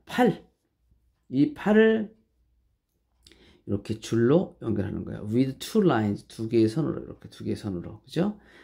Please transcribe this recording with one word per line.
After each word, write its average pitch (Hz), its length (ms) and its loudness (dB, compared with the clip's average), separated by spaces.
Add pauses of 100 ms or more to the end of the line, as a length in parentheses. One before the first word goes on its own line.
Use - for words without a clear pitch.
팔. - 380 2 (840)
이 143 240 2
팔을 220 600 4 (1500)
이렇게 107 320 -4
줄로 123 640 0
연결하는 98 420 -6
거야. 110 180 -12
With 127 360 -2
two - 260 0
lines, 107 440 2
두 113 200 -10
개의 113 200 4
선으로, 139 340 -4
이렇게 - 260 -18
두 - 140 -18
개의 107 140 -4
선으로, 95 460 -8
그죠? 202 360 -4 (260)